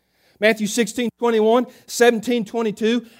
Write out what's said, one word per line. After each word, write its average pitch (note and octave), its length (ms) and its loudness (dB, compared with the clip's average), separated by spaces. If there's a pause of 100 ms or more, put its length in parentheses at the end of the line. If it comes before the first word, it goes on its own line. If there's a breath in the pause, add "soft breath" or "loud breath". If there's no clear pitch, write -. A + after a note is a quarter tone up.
(380)
Matthew G#3+ 300 0
sixteen A#3 500 -2
twenty-one, A#3 480 2 (200 loud breath)
seventeen A#3+ 580 0
twenty-two, A3+ 600 -2 (140 loud breath)